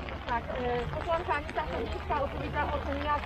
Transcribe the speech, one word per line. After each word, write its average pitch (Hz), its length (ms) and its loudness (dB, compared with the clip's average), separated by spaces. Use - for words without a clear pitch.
Tak, 233 160 2
e, 240 520 0
posłanka 339 380 2
Anita 302 280 -2
Sowińska - 520 0
opowiedziała 277 480 0
o 285 60 2
tym, 277 260 -2
jak 294 220 2